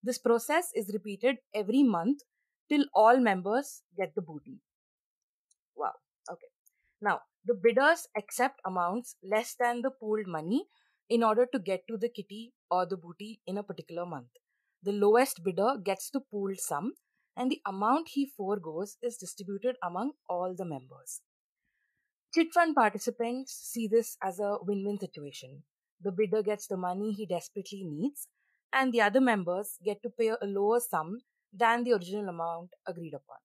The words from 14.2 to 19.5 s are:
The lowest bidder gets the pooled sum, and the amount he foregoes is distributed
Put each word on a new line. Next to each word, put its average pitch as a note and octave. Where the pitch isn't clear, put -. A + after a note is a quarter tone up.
The G3
lowest G#3
bidder F#3+
gets F#4+
the C4+
pooled G3
sum, E3+
and B3+
the -
amount A3
he C#4+
foregoes F#3+
is A#3
distributed G3+